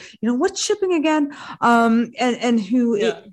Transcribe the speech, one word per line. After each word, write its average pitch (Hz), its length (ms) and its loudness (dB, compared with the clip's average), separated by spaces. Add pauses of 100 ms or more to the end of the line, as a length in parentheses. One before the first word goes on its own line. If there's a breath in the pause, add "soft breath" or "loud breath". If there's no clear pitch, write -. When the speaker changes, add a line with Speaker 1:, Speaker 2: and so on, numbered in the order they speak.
(220 loud breath)
Speaker 1:
you 214 60 -4
know, 240 60 0
"What's 294 260 -2
shipping 381 340 -2
again?" 311 440 0 (240 loud breath)
Um, 233 480 4 (100)
and, 247 180 0
and 233 220 0
who, 233 380 0
Speaker 2:
Yeah. 214 220 -2 (140)